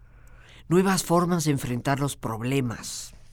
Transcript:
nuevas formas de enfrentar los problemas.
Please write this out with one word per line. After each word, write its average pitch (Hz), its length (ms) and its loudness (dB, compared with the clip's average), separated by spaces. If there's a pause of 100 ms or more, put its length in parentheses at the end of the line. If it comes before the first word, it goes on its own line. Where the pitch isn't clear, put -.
(680)
nuevas 185 360 4
formas 170 400 2
de 151 80 2
enfrentar 131 480 -2
los 139 160 -2
problemas. 117 960 -4 (180)